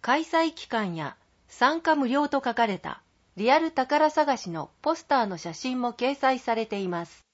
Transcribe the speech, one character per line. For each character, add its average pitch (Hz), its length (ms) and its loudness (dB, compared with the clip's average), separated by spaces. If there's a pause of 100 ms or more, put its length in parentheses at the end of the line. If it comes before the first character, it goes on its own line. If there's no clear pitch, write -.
開 277 200 0
催 330 320 0
期 - 140 -16
間 208 280 -2
や 151 220 -8 (300)
参 302 340 2
加 320 140 4
無 277 120 0
料 285 220 2
と 277 140 0
書 240 100 -2
か 233 120 2
れ 196 120 -2
た - 240 -10 (340)
リ 214 160 2
ア 302 80 6
ル 320 120 -2
宝 294 380 2
探 294 280 2
し - 120 -10
の 160 220 -8 (100)
ポ 320 140 0
ス - 80 -16
タ 269 180 2
ー 220 40 2
の 190 120 -6
写 165 160 -8
真 254 280 -6
も 240 120 -2
掲 254 220 -2
載 262 240 0
さ 233 160 -2
れ 220 100 -2
て 208 140 -6
い 190 80 -4
ま 170 180 -4
す。 - 280 -20